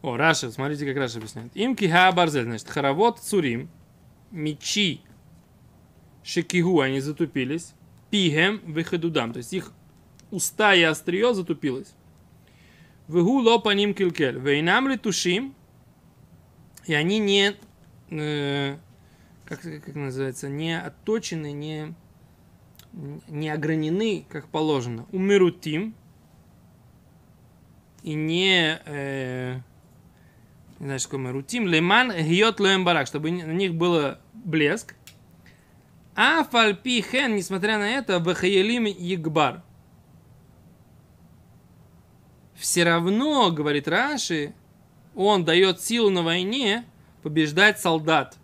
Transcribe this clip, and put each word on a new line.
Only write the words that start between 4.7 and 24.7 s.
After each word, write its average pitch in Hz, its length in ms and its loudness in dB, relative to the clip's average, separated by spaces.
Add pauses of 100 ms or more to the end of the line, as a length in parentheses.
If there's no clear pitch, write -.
шекигу, 175 560 2
они 135 200 0
затупились, 143 720 -4 (380)
пигем 185 560 2
вехедудам, 160 680 -2
то 127 60 -10
есть 120 140 -12
их - 200 -8 (580)
уста 208 440 2
и 175 80 6
острие 180 520 2
затупилось. 160 600 -6 (1120)
Вегу 175 320 4
ло 233 180 6
паним 202 360 2
килькель, 165 440 0
вейнам 165 500 2
летушим, 220 680 -2 (1300)
и 160 80 -2
они 170 240 2
не, 202 360 2 (560)
э, 143 680 -4 (680)
как, - 160 -14
как 151 340 -14
называется, 135 540 -6
не 160 320 -4
отточены, 151 720 -6
не, 151 420 -10 (1300)
не 156 220 -8
огранены, 160 800 -2
как 147 200 -14
положено. 131 640 -2